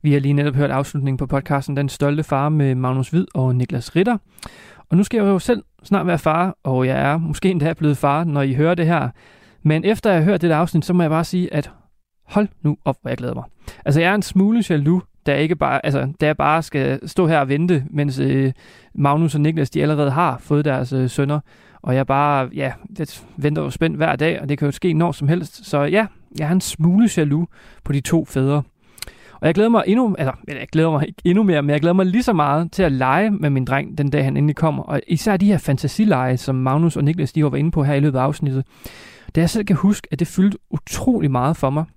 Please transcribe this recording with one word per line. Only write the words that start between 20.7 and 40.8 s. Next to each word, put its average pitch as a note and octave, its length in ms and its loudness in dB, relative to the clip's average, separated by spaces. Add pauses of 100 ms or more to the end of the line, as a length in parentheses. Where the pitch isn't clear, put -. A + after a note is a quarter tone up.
øh, C3 180 0
sønner. C#3+ 300 -2 (420)
Og B2+ 120 -2
jeg C3+ 120 0
bare, C#3 480 0
ja, C3+ 180 -4 (260)
jeg D#3 80 -4 (300)
venter D3+ 260 -2
jo C#3 80 -4
spændt D#3+ 260 -2
hver D#3 200 0
dag, D#3+ 240 -2
og C#3 80 -8
det C#3+ 100 -2
kan D3+ 80 -2
jo C#3 60 -2
ske F3+ 200 -2
når E3 200 2
som C#3+ 160 -2
helst. E3 380 -4
Så D3 160 -2
ja, G3 240 0 (320)
jeg D3 100 -4
er E3 40 0
en F#3 80 4
smule F3+ 560 2
jaloux D#3 320 0 (360)
på - 80 -4
de C#3 80 0
to D#3+ 240 0
fædre. C#3 380 0 (800)
Og - 60 0
jeg E3 80 2
glæder G#3+ 140 4
mig A3+ 180 2
endnu, A3 320 2
altså, C3 140 -2 (160)
eller C3+ 120 -10
jeg B2 80 -12
glæder D#3+ 220 2
mig D3+ 180 0
ikke - 160 -18
endnu F#3 180 4
mere, E3 200 4
men C#3+ 80 0
jeg D3 100 2
glæder E3+ 140 2
mig F#3+ 120 4
lige G#3 160 2
så A#3 100 0
meget D#3 400 0
til F#3+ 100 0
at D#3 100 2
lege C3+ 380 2
med D#3 200 0
min C3+ 140 0
dreng, C3+ 340 -4
den C#3+ 120 0
dag D3 140 0
han C#3 120 0
endelig D3 200 2
kommer. D3 260 0
Og - 260 -4
især F#3+ 280 0
de F#3+ 100 2
her G3+ 120 4
fantasilege, C3+ 800 0
som C3+ 180 -4
Magnus C#3 420 0
og - 80 0
Niklas, D#3 280 0
de D#3 80 0
har D3 80 2
været C#3 100 -2
inde D#3 120 0
på D3+ 140 0
her C#3+ 100 0
i C#3 60 0
løbet C#3 180 2
af B2+ 40 0
afsnittet. C3+ 420 -2 (680)
Da D#3+ 60 2
jeg E3+ 100 2
selv G#3+ 140 -2
kan G3 120 2
huske, G3 340 0
at D3 80 -6
det E3+ 100 -2
fyldte F#3+ 300 0 (120)
utrolig E3 600 -2